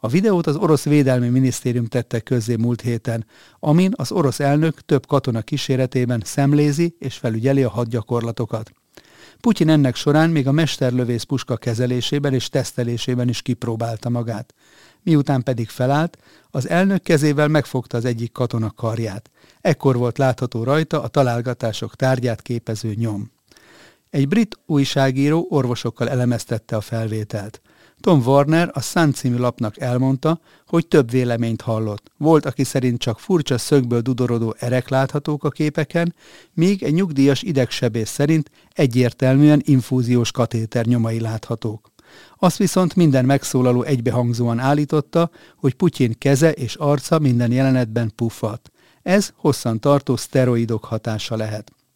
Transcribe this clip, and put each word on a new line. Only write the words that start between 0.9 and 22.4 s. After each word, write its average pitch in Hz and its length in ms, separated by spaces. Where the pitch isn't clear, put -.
minisztérium 123 580
tette 117 340
közzé 117 360
múlt 117 240
héten, 117 460
amin 180 360
az - 160
orosz 143 280
elnök 147 400
több - 260
katona 123 360
kíséretében 127 800
szemlézi 147 760
és 131 160
felügyeli 127 480
a 120 80
hadgyakorlatokat. 117 1000
Putyin 185 280
ennek 143 260
során 156 360
még 147 180
a 139 40
mesterlövész 127 680
puska 127 340
kezelésében 127 800
és 131 140
tesztelésében 123 800
is 117 140
kipróbálta 117 640
magát. 117 460
Miután 143 400
pedig 117 260
felállt, 143 500
az 139 180
elnök 185 340
kezével 147 460
megfogta 135 480
az 117 80
egyik 117 280
katona 120 380
karját. 110 600
Ekkor 139 360
volt 120 220
látható 123 460
rajta 151 380
a 123 60
találgatások 120 840
tárgyát 123 480